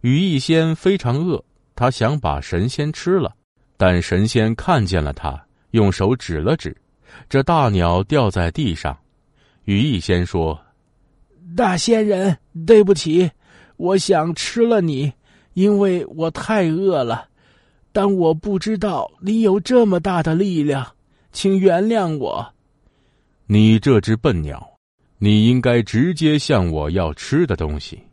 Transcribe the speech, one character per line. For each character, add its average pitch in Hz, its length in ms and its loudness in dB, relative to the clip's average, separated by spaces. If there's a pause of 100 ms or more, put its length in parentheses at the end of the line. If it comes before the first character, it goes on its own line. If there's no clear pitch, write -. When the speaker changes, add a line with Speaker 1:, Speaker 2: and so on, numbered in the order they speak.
Speaker 1:
羽 127 180 2
翼 180 180 0
仙 160 380 0
非 190 220 0
常 123 180 -2
饿， 160 260 -4 (340)
他 123 140 0
想 131 300 -2
把 71 220 -4
神 90 260 -4
仙 147 240 -4
吃 180 280 -2
了， 113 140 -4 (440)
但 90 240 2
神 92 260 0
仙 113 280 0
看 135 300 0
见 87 160 -2
了 71 120 -4
他， 69 280 -10 (300)
用 104 180 4
手 98 240 0
指 85 260 -6
了 120 180 -2
指， - 180 -12 (540)
这 135 140 2
大 147 260 2
鸟 90 340 2
掉 127 260 0
在 85 220 -2
地 110 240 -4
上。 71 220 -8 (640)
羽 101 160 0
翼 127 200 0
仙 90 260 0
说：“ 80 340 -4 (960)
Speaker 2:
大 185 220 0
仙 220 280 0
人， 190 320 0 (300)
对 214 160 8
不 196 100 4
起， 165 380 0 (460)
我 180 200 -2
想 165 380 0
吃 - 300 0
了 226 160 2
你， 147 320 -2 (400)
因 202 260 2
为 190 280 0
我 160 240 -4
太 208 340 -2
饿 165 380 0
了， 113 260 -6 (640)
但 202 200 0
我 165 200 2
不 190 260 -4
知 214 180 -4
道 170 320 -4 (120)
你 214 200 -2
有 202 180 2
这 240 260 4
么 185 140 0
大 175 240 -2
的 160 100 0
力 175 300 0
量， 135 320 -4 (360)
请 190 280 0
原 185 260 2
谅 190 320 -2
我。” 117 360 -8 (920)
Speaker 1:
“你 110 320 6
这 113 240 4
只 110 140 -2
笨 101 260 -2
鸟， 73 260 -10 (520)
你 107 260 4
应 123 160 4
该 120 220 2
直 135 280 0
接 151 280 0
向 104 320 0
我 76 180 -4
要 82 240 -2
吃 160 320 -2
的 104 100 -2
东 76 240 -6
西。 - 220 -16 (120)